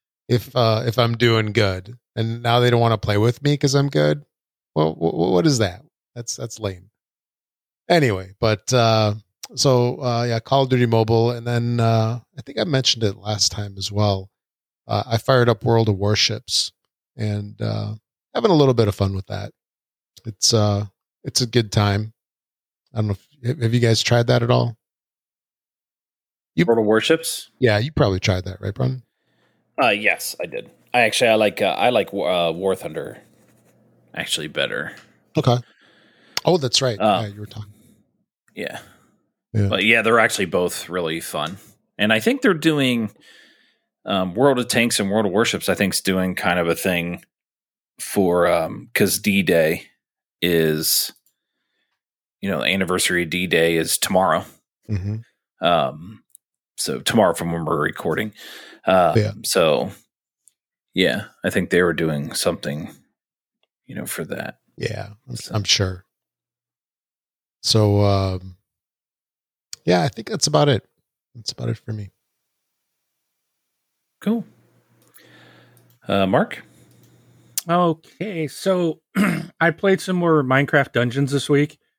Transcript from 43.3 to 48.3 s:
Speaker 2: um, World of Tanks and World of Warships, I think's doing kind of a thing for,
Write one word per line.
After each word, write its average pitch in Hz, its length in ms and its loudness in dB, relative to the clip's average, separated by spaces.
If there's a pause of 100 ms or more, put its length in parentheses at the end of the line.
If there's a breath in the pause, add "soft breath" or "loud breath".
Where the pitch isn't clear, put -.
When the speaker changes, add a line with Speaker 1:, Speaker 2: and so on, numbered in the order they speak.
Speaker 2:
um, 92 280 -2
World 131 240 2
of 123 100 -4
Tanks 120 300 0
and 98 120 -2
World 104 160 0
of 92 60 -4
Warships, 104 360 -2
I - 60 0
think's 95 260 0
doing 92 340 -2
kind 90 240 -2
of 85 100 0
a 82 60 0
thing 87 480 -4 (800)
for, 87 500 2